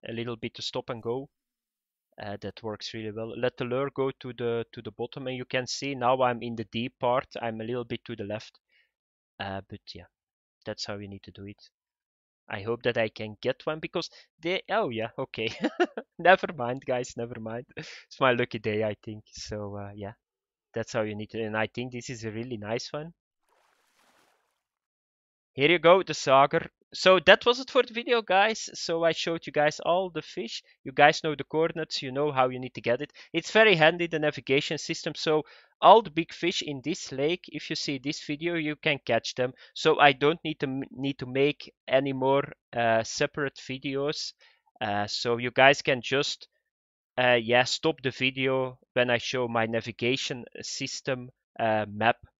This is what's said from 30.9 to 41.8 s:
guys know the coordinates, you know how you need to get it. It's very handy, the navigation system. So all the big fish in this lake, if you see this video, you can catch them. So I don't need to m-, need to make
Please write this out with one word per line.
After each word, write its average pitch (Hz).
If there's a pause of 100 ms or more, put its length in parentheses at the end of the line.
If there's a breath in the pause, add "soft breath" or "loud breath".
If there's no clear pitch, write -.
guys 147
know 156
the 135
coordinates, 160
you 131
know 147
how 131
you 127
need 127
to 117
get 120
it. 147 (220 loud breath)
It's 165
very 214
handy, 170
the 165
navigation 147
system. -
So 151 (380 loud breath)
all 202
the 180
big 160
fish -
in 139
this -
lake, 147
if -
you 160
see 143
this 139
video, 160
you 151
can 147
catch -
them. 127 (200 loud breath)
So -
I 143
don't 147
need 156
to 143
m-, 135
need 139
to 135
make 139 (140)